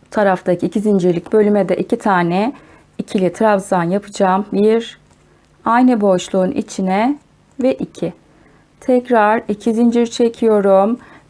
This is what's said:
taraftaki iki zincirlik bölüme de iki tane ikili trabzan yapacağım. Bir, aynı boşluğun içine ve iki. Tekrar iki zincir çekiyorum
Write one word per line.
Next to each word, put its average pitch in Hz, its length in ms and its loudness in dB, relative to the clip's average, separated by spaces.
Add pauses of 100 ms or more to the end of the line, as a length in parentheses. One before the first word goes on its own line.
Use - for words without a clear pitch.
(120)
taraftaki 185 540 0
iki 185 140 -4
zincirlik 185 540 0
bölüme 208 360 2
de 185 80 -2
iki 214 200 -2
tane 190 560 0 (440)
ikili 185 360 -2
trabzan 202 500 0
yapacağım. 190 720 -2
Bir, 214 460 0 (680)
aynı 240 360 2
boşluğun 185 500 0
içine 208 640 -2 (460)
ve 262 100 2
iki. - 400 -8 (680)
Tekrar 233 680 0
iki 214 260 -2
zincir 233 320 2
çekiyorum 220 920 0 (300)